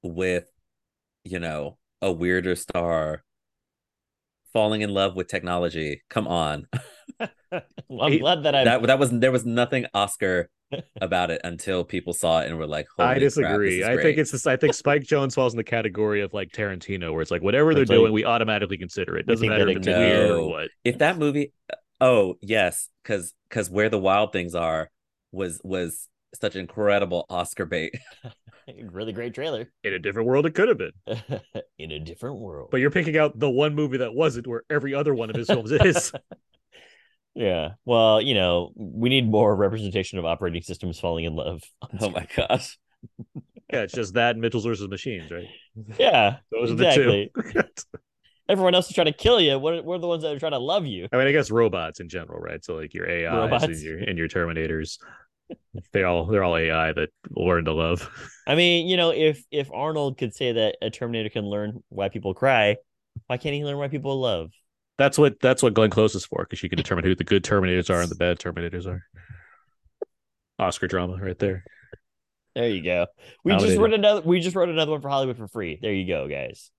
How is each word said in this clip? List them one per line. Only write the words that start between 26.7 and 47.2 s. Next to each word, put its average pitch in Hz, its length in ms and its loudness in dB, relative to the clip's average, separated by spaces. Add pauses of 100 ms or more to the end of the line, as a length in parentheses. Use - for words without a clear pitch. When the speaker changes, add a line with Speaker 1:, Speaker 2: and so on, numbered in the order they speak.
Speaker 1:
Oscar 90 380 -6
bait. 82 300 -6 (260)
<laughs> 120 80 -18 (500)
Speaker 2:
Really 107 320 -10
great 117 220 -10
trailer. 127 340 -8 (140)
Speaker 3:
In 98 120 -4
a 92 40 -6
different 104 300 -2
world, 143 180 4
it 160 80 -2
could 208 140 2
have 220 100 2
been. 85 140 -8 (160)
Speaker 2:
<laughs> - 680 -12
In 80 120 -12
a 76 80 -10
different 85 380 -12
world. 85 340 -14
Speaker 3:
But - 60 0
you're 139 160 2
picking 160 240 0
out 151 200 2
the 139 140 0
one 147 240 2
movie 147 220 -2
that 120 180 -4
wasn't, 127 320 0
where 117 240 -6
every 139 240 -2
other 147 180 0
one 113 160 -2
of 110 60 -8
his 117 140 -4
films 113 240 0
is. 175 440 4
<laughs> - 60 -14 (1120)
Speaker 2:
Yeah. 90 420 -2 (100)
Well, 110 360 6
you 127 140 0
know, 87 400 2
we 110 340 -4
need 131 220 4
more 107 240 4
representation 98 640 -2
of 85 60 -6
operating 82 380 -4
systems 87 360 -10
falling 82 280 -4
in 78 100 -6
love. 78 260 -8 (380)
Speaker 1:
Oh 104 100 -2
my - 160 -8 (100)
gosh. - 400 -2 (960)
Speaker 3:
Yeah, 127 100 -2
it's 170 120 -8
just 101 200 -6
that 120 180 2
and 113 80 -4
Mitchell's 113 240 -2
versus 101 240 -4
Machines, 95 420 -10
right? 87 160 -12 (500)
Speaker 2:
Yeah, 127 420 4 (120)
Speaker 3:
Those 117 220 -2
are - 20 -2
the 180 180 4
two. 113 440 4